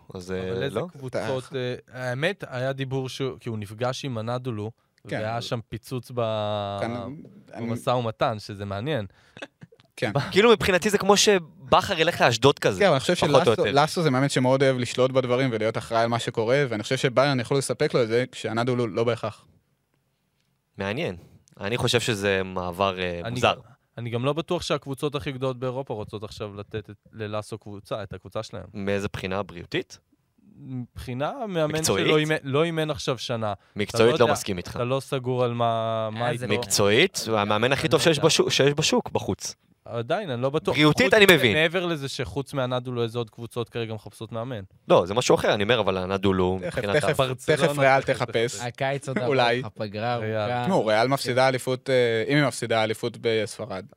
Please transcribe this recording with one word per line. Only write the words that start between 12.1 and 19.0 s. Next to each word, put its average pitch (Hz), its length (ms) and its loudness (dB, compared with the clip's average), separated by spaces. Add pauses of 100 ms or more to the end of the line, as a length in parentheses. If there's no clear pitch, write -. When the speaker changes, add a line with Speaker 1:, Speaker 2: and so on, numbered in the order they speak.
Speaker 1:
לאשדוד 131 380 6
כזה, 107 200 0
Speaker 3:
כן, 202 60 6
אבל 175 80 6
אני 135 60 2
חושב 175 160 0
Speaker 1:
פחות 170 140 2
או 143 60 4 (100)
Speaker 3:
שלאסו, 117 60 6
Speaker 1:
יותר. 110 200 0
Speaker 3:
לאסו 151 320 2
זה 156 80 2
מאמן 135 180 0
שמאוד 131 340 2
אוהב 131 140 4
לשלוט 123 340 0
בדברים 127 420 2
ולהיות 113 240 -2
אחראי 117 240 0
על 117 60 2
מה 117 120 0
שקורה, 120 500 0
ואני 104 140 -4
חושב 131 140 -2
שביירן 131 420 2
יכלו 139 180 -2
לספק 143 360 -2
לו 139 100 4
את 110 40 0
זה, 120 240 2
כשהנדולו 120 560 -2
לא 104 160 -2